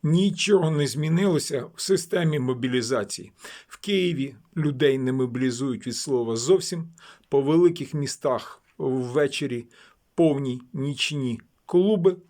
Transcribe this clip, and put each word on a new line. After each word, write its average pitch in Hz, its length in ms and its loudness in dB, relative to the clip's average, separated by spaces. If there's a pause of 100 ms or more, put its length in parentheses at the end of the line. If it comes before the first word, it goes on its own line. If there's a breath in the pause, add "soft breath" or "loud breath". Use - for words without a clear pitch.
Нічого 180 680 2
не 147 160 0
змінилося 151 880 0
в - 60 -14
системі 175 580 0
мобілізації. 123 920 -2 (360 loud breath)
В - 80 -20
Києві 170 600 -2 (200)
людей 143 420 2
не 131 140 -2
мобілізують 127 760 -2
від 120 100 -6
слова 120 400 -2
зовсім. 165 520 0 (400 loud breath)
По 139 140 2
великих 160 520 2
містах 139 680 -4 (160)
ввечері 131 880 -2 (480 soft breath)
повні 139 480 0 (100)
нічні 135 680 -4 (260)
клуби 185 500 2 (140)